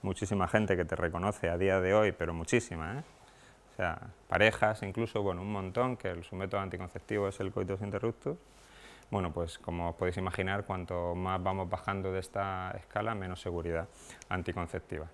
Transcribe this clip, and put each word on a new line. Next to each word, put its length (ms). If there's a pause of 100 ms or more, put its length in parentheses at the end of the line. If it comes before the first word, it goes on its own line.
muchísima 440
gente 300
que 80
te 100
reconoce 540
a 80
día 240
de 140
hoy, 180
pero 220
muchísima, 640
¿eh? 40 (720)
O 80
sea, 160 (300)
parejas 560
incluso, 400
bueno, 180
un 120
montón, 440
que 140
el, 140
su 100
método 260
anticonceptivo 680
es 100
el 140
coitus 280
interruptus. 560 (720)
Bueno, 240
pues 240
como 340
os 40
podéis 220
imaginar, 480
cuanto 500
más 260
vamos 300
bajando 420
de 60
esta 540
escala, 420
menos 260
seguridad 460 (420)
anticonceptiva. 840